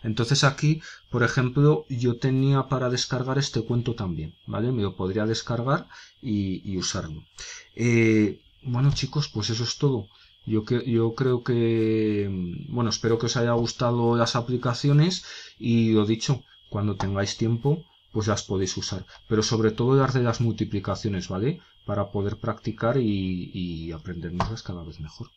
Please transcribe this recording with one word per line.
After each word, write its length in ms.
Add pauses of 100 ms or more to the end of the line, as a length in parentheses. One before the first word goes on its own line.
Entonces 400
aquí, 380 (280)
por 140
ejemplo, 640
yo 280
tenía 500
para 220
descargar 480
este 260
cuento 320
también, 500
¿vale? 260
Me 120
lo 120
podría 300
descargar 640 (340)
y, 480
y 80
usarlo. 460 (520)
Eh, 640 (200)
bueno, 320
chicos, 360
pues 200
eso 140
es 140
todo. 300 (380)
Yo 200
que, 240
yo 240
creo 300
que, 840 (420)
bueno, 200
espero 300
que 80
os 100
haya 140
gustado 640
las 200
aplicaciones 880 (360)
y 320
lo 140
dicho, 380 (240)
cuando 280
tengáis 420
tiempo, 480 (260)
pues 160
las 160
podéis 320
usar. 300 (220)
Pero 160
sobre 280
todo 240
las 180
de 100
las 180
multiplicaciones, 880
¿vale? 320 (240)
Para 260
poder 260
practicar 600
y, 560
y 380
aprendernoslas 720
cada 200
vez 160
mejor. 380